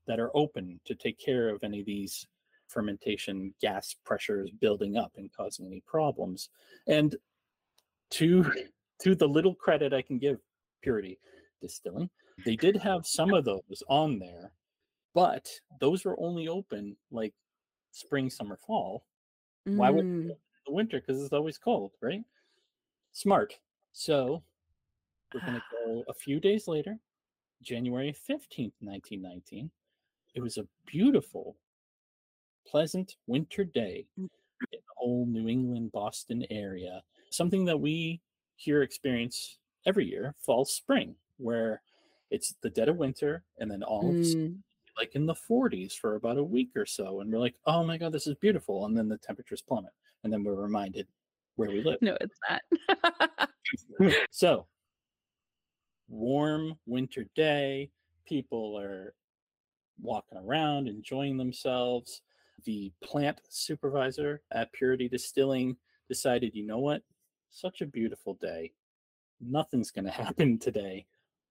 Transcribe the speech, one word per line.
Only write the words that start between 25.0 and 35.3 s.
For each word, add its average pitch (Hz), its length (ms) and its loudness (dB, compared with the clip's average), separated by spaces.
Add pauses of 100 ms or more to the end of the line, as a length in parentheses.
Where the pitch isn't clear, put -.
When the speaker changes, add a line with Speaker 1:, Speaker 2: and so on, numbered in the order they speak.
Speaker 1:
we're 127 80 -8
gonna 120 260 -4
Speaker 2:
<sighs> - 40 -16 (140)
Speaker 1:
go 113 220 -4
a - 60 -10
few 143 260 -4
days 208 280 2
later, 175 320 -4 (640)
January 123 500 -4
fifteenth, 147 680 -8
nineteen 98 400 -12
nineteen. 92 500 -12 (600)
It 127 80 -8
was 117 160 -8
a 104 100 -8 (180)
beautiful, 196 680 2 (1120)
pleasant 165 500 0 (120)
winter 156 360 -2
day 113 440 -4 (100)
Speaker 2:
Mm. 185 60 -8 (480)
Speaker 1:
in - 80 -16
the - 180 -20
whole 123 300 0
New 113 200 0